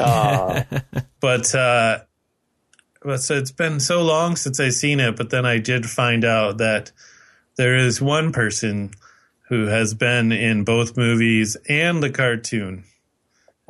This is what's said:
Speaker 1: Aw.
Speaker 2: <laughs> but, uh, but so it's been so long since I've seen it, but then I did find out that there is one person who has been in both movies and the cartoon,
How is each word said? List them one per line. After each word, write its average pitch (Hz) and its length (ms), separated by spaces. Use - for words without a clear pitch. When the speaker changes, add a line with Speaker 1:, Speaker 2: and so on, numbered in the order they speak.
Speaker 1:
Aw. 104 640
Speaker 2:
<laughs> - 280
but, 127 340
uh, 120 460
but 139 160
so 143 180
it's 131 160
been 160 280
so 175 220
long 165 340
since 135 220
I've 131 160
seen 147 240
it, 120 180
but 113 140
then 127 160
I 117 120
did 117 300
find 117 360
out 110 340
that 110 320
there 127 200
is 127 260
one 156 300
person 104 580
who 110 180
has 107 280
been 120 380
in 110 320
both 117 320
movies 113 600
and 160 340
the 139 80
cartoon, 117 720